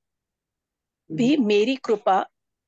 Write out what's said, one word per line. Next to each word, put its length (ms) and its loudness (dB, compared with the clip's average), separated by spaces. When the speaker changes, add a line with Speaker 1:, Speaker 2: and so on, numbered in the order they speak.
Speaker 1:
भी 240 0
Speaker 2:
हम्म। 120 0
Speaker 1:
मेरी 280 2
कृपा, 520 -2